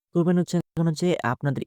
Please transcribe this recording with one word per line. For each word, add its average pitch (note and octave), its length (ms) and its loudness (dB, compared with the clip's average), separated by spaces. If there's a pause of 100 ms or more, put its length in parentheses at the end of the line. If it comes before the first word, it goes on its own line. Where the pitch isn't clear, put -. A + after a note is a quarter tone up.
(160)
করবেন F3 220 4
হচ্ছে F3+ 200 0
এখন E3 300 -2
হচ্ছে E3 200 0 (160)
আপনাদের C3 440 -2